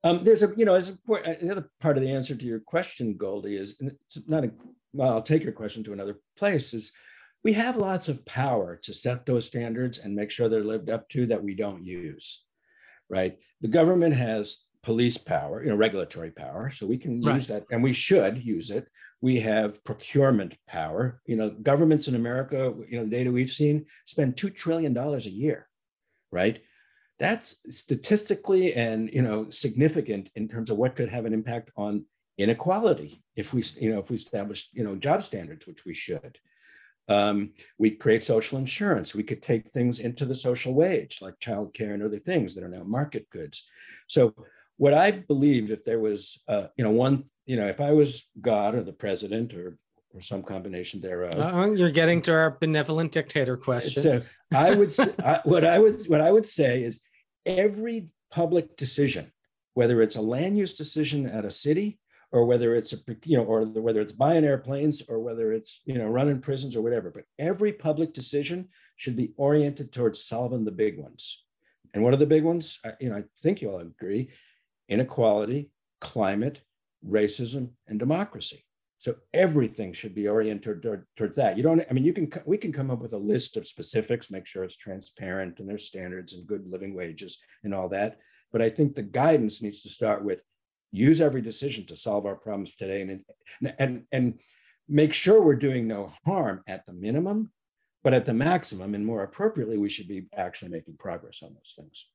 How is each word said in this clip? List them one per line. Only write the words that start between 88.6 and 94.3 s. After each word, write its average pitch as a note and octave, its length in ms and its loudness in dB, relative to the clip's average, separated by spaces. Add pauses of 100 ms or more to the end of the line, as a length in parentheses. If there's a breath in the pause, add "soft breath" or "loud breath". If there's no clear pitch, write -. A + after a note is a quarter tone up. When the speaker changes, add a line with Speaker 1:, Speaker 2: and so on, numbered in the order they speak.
Speaker 1:
I A2+ 80 4
think C#3+ 260 0
the A#2+ 80 -8
guidance B2 600 0
needs G#2 200 -10
to G2+ 60 -20
start G#2 340 -2
with G2 200 -4 (500)
use C#3+ 300 6
every C3 180 2
decision A2 460 -8
to E2+ 100 -18
solve G2+ 300 -4
our G2 80 -6
problems G2 420 -8
today G2 240 -6
and, - 800 -10
and, B2+ 240 -2 (100)
and B2 280 0 (460 soft breath)